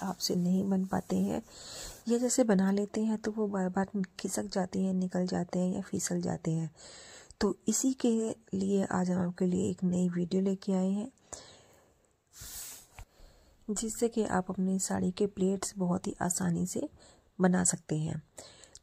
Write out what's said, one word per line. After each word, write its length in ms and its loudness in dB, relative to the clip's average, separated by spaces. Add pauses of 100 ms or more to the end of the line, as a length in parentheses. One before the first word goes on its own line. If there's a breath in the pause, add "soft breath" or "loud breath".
आपसे 340 -4
नहीं 340 4
बन 140 2
पाते 320 -2
हैं 260 0 (680 loud breath)
या 100 4
जैसे 260 4
बना 260 6
लेते 300 0
हैं 180 0
तो 120 -6
वो 160 0
बार-बार 560 0 (180)
खिसक 240 -4
जाते 360 -2
हैं, 140 2
निकल 320 0
जाते 320 -2
हैं 160 2
या 60 -2
फिसल 400 -2
जाते 300 -2
हैं, 200 0 (720 loud breath)
तो 140 2 (140)
इसी 280 2
के 160 2 (420)
लिए 300 2
आज 260 0
हम 160 0
आपके 200 0
लिए 240 0
एक 140 -4
नई 240 2
वीडियो 340 0
लेके 300 0
आए 160 2
हैं, 220 -2 (2500 loud breath)
जिससे 400 -2
कि 160 0
आप 260 0
अपनी 280 0
साड़ी 320 0
के 160 2
प्लेट्स 520 0
बहुत 280 0
ही 160 -4
आसानी 440 0
से 220 -4 (500 soft breath)
बना 260 6
सकते 340 0
हैं। 240 -4 (600 loud breath)